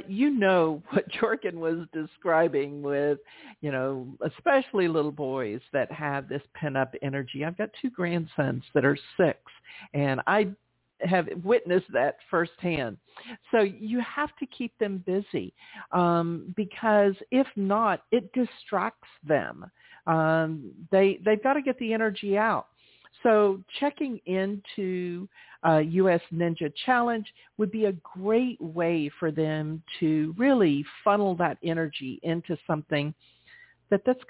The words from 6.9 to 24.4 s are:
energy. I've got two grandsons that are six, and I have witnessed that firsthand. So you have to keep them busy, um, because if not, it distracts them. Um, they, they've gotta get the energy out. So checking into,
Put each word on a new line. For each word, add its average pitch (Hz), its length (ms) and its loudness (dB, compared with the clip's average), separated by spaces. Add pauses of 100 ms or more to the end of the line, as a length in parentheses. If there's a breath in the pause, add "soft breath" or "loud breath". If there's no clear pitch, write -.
energy. 139 440 -6
I've 170 120 -8
got 208 120 -4 (120)
two 262 80 -4
grandsons 165 760 -4 (100)
that 139 100 2
are 139 140 4 (180)
six, 165 240 2 (540 loud breath)
and 139 340 -2
I 202 220 2 (520)
have 175 260 0 (160)
witnessed 185 480 0
that 131 260 0 (140)
firsthand. 165 640 -2 (540 loud breath)
So 226 100 4
you 214 400 -2
have 285 360 -6
to - 80 -8
keep - 340 -10
them 196 260 -4
busy, 180 480 -4 (380 loud breath)
um, 170 640 0
because 202 600 2 (160)
if 262 240 2
not, 202 560 0
it 226 220 0
distracts - 760 -4 (160)
them. 120 440 -2 (380 soft breath)
Um, 160 640 0 (200)
they, 196 340 4
they've 214 180 2
gotta 277 180 2
get 262 180 -2
the 226 140 -2
energy 208 440 -2
out. 208 300 0 (560 soft breath)
So 208 380 4 (180)
checking 277 460 -4
into, 185 1040 -4 (400 loud breath)